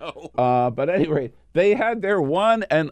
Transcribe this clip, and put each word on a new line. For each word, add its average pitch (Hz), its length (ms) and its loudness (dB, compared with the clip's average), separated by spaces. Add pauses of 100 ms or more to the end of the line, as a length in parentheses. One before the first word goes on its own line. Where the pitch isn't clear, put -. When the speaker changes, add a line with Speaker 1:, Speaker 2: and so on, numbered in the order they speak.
Speaker 1:
know. 160 360 -14
Speaker 2:
Uh, 123 340 2
but 135 200 -4
anyway, 156 420 -2 (200)
they 302 220 4
had 233 280 -2
their 196 180 0
one 196 440 0
and 151 280 0